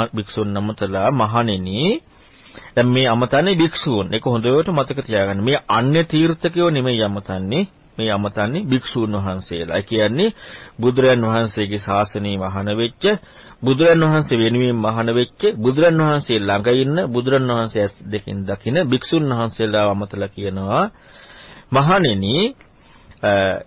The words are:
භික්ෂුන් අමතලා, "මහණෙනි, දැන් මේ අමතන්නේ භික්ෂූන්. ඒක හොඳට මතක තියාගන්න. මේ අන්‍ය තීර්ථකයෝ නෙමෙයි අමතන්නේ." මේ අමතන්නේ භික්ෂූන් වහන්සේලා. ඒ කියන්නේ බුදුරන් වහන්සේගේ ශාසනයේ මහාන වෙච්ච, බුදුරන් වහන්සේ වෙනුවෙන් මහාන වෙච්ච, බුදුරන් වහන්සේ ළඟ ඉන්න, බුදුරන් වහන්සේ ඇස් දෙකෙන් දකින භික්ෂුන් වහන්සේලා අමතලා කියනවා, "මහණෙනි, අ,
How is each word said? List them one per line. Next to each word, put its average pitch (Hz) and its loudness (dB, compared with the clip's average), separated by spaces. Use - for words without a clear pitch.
භික්ෂුන් 104 -4
අමතලා, 101 -2
"මහණෙනි, 117 0
දැන් 123 4
මේ 127 4
අමතන්නේ 135 2
භික්ෂූන්. 127 0
ඒක 110 -4
හොඳට 127 2
මතක 139 -2
තියාගන්න. 98 -2
මේ 135 0
අන්‍ය 131 2
තීර්ථකයෝ 165 2
නෙමෙයි 127 0
අමතන්නේ." 101 -4
මේ 113 -2
අමතන්නේ 104 -2
භික්ෂූන් 123 -2
වහන්සේලා. 92 -4
ඒ 101 -2
කියන්නේ 117 0
බුදුරන් 127 4
වහන්සේගේ 110 0
ශාසනයේ 101 -2
මහාන 98 -4
වෙච්ච, 117 -4
බුදුරන් 160 4
වහන්සේ 156 2
වෙනුවෙන් 120 2
මහාන 113 -2
වෙච්ච, 123 -2
බුදුරන් 147 2
වහන්සේ 147 2
ළඟ 101 0
ඉන්න, 131 2
බුදුරන් 127 0
වහන්සේ 113 -2
ඇස් 101 -2
දෙකෙන් 101 -6
දකින 101 -4
භික්ෂුන් 143 0
වහන්සේලා 113 0
අමතලා 98 -4
කියනවා, 98 -4
"මහණෙනි, 143 2
අ, 104 2